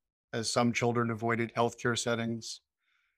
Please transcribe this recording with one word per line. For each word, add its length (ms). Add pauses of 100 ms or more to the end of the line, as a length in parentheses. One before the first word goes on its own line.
(320)
as 200
some 200
children 380
avoided 440
healthcare 420
settings. 640 (580)